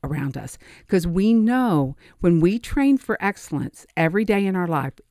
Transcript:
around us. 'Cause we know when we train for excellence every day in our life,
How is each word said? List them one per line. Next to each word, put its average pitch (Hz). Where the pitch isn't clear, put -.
around 139
us. -
'Cause 175
we 190
know 220
when 170
we 196
train 277
for -
excellence 156
every 175
day 202
in 190
our 180
life, 139